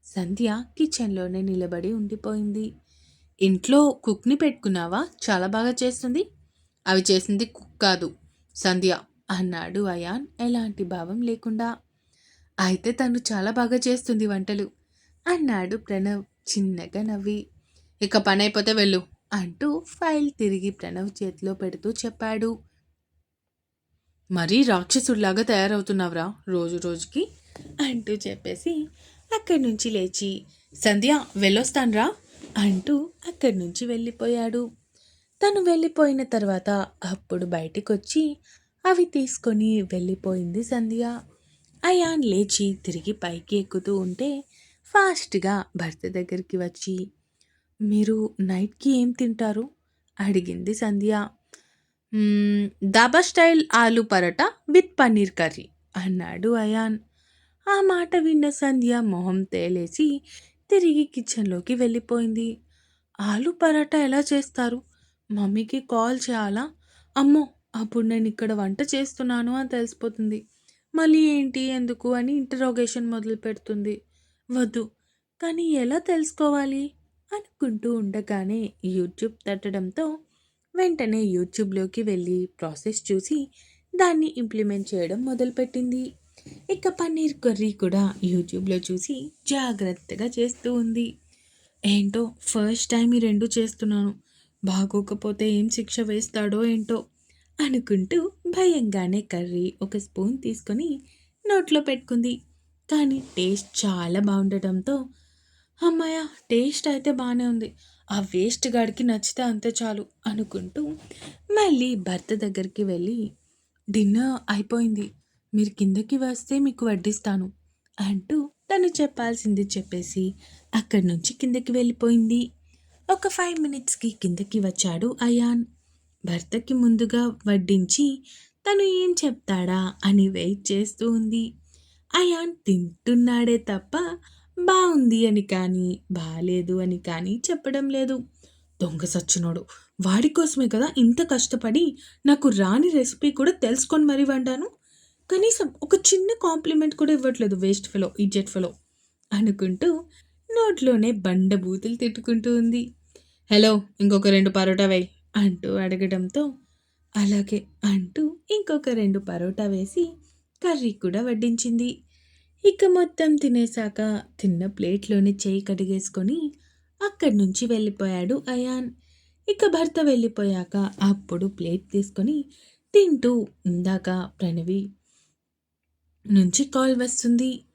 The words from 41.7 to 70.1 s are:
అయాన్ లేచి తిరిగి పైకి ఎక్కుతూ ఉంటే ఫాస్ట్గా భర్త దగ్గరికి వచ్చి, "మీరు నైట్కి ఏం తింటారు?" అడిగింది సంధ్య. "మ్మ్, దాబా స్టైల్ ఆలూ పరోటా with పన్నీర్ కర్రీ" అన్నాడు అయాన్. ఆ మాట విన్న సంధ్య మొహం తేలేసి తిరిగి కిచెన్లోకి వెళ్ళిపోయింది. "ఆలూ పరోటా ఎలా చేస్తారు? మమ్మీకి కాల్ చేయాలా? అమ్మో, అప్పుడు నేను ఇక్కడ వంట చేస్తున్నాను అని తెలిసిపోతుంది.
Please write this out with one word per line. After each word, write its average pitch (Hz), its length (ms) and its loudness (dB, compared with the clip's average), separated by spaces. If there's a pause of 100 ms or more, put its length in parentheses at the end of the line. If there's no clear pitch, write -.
అయాన్ 330 400 2
లేచి 196 600 2
తిరిగి 170 260 -6
పైకి 170 440 -6
ఎక్కుతూ 196 420 -2
ఉంటే 254 460 -4 (400)
ఫాస్ట్గా 202 800 0 (120)
భర్త 170 320 -8
దగ్గరికి 185 480 -6
వచ్చి, 185 560 -6 (680)
"మీరు 214 480 2 (100)
నైట్కి 190 500 0
ఏం 247 200 4
తింటారు?" 233 600 -2 (500)
అడిగింది 185 540 0
సంధ్య. 208 540 0 (840)
"మ్మ్, 208 560 2 (140)
దాబా 233 360 6
స్టైల్ 330 440 6 (100)
ఆలూ 226 280 6
పరోటా 196 500 2 (180)
with 359 160 8 (140)
పన్నీర్ 214 300 6
కర్రీ" - 380 -4 (280)
అన్నాడు 180 520 -4
అయాన్. 220 500 0 (680)
ఆ 392 120 2
మాట 359 360 2
విన్న 311 340 4
సంధ్య 254 500 2
మొహం 190 420 0
తేలేసి 185 800 -2 (480)
తిరిగి 320 340 4
కిచెన్లోకి 214 720 -4
వెళ్ళిపోయింది. 233 840 -2 (600)
"ఆలూ 214 320 0
పరోటా 311 460 2
ఎలా 277 220 2
చేస్తారు? 262 640 -2 (480)
మమ్మీకి 214 500 -2
కాల్ 247 380 0 (120)
చేయాలా? 220 400 -2 (460)
అమ్మో, 285 320 4 (260)
అప్పుడు 220 320 -2
నేను 220 220 0
ఇక్కడ 220 240 -4
వంట 196 300 -2
చేస్తున్నాను 254 720 -4
అని 262 140 -4
తెలిసిపోతుంది. 226 800 -6 (460)